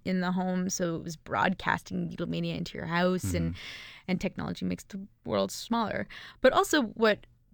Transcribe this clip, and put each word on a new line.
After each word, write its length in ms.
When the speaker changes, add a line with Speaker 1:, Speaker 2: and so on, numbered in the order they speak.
Speaker 1:
in 160
the 120
home, 360
so 280
it 60
was 140
broadcasting 920
Beatlemania 480
into 200
your 100
house, 480
and, 180
Speaker 2:
Mm-hmm. 80
Speaker 1:
and 120
technology 460
makes 180
the 160
world 260
smaller. 560
But 140
also 280
what 440